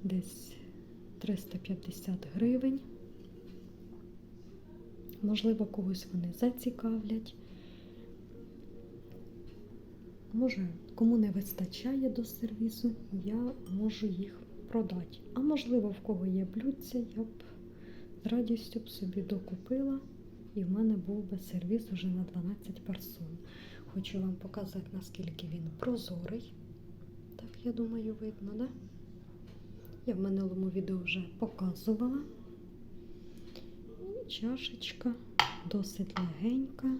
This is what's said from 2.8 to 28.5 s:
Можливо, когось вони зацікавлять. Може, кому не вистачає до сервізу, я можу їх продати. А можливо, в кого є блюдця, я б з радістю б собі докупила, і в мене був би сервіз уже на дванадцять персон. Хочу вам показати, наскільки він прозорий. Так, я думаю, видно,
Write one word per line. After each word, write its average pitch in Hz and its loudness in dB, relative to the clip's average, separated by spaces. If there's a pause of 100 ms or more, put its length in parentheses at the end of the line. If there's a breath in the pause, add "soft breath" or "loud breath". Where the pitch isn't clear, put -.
Можливо, 214 6
когось 190 0
вони 175 2
зацікавлять. 226 2 (3000 loud breath)
Може, 214 6 (280)
кому 233 10
не 208 8
вистачає 240 2
до 233 2
сервізу, 226 0 (320)
я 233 2 (200)
можу 214 4
їх 185 0 (260)
продати. 185 0 (160)
А 240 0
можливо, 247 6
в 196 -2
кого 185 0
є 190 4
блюдця, 254 0
я 226 0
б - -8 (800 loud breath)
з - 0
радістю 226 4
б 220 -8
собі 190 0
докупила, 254 2 (560)
і 202 2
в 180 4
мене 214 8
був 190 0
би 190 0
сервіз 180 2
уже 180 0
на 180 4
дванадцять 180 -2
персон. 185 -4 (580 loud breath)
Хочу 190 -2
вам 185 2
показати, 190 -4
наскільки 175 -4
він 165 -2 (160)
прозорий. 220 0 (840)
Так, - -10 (140)
я 240 2
думаю, 226 0
видно, 214 -4